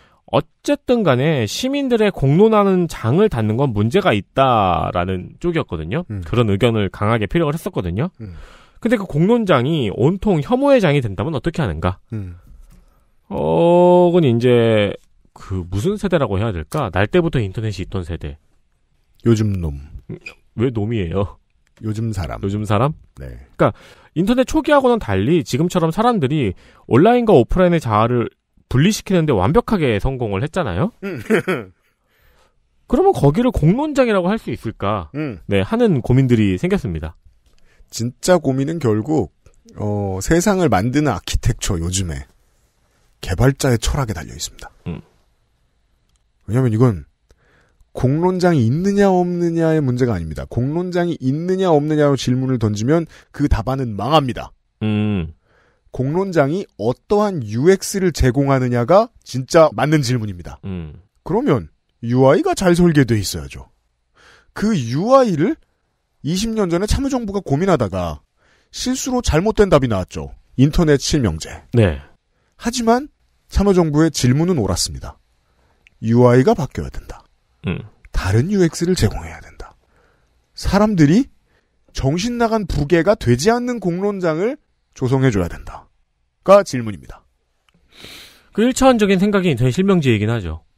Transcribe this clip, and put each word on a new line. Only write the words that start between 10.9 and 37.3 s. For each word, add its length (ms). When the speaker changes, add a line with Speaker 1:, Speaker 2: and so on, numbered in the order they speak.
Speaker 1:
된다면 320
어떻게 280
하는가? 360
Speaker 2:
음. 220
Speaker 1:
어, 840
그건 120
이제 680
그 380
무슨 260
세대라고 420
해야 140
될까? 380
날 160
때부터 340
인터넷이 460
있던 180
세대. 340
Speaker 2:
요즘 340
놈. 200
Speaker 1:
음, 80
왜 140
놈이에요? 680
Speaker 2:
요즘 300
사람. 300
Speaker 1:
요즘 220
사람? 280
Speaker 2:
네. 80
Speaker 1:
그러니까 160
인터넷 300
초기하고는 540
달리 460
지금처럼 460
사람들이 640
온라인과 460
오프라인의 480
자아를 480
분리시키는데 640
완벽하게 680
성공을 440
했잖아요. 460
Speaker 2:
음. 180
<laughs> 500
Speaker 1:
그러면 260
거기를 380
공론장이라고 800
할 100
수 120
있을까? 640
Speaker 2:
음. 320
Speaker 1:
네, 140
하는 400
고민들이 580
생겼습니다. 580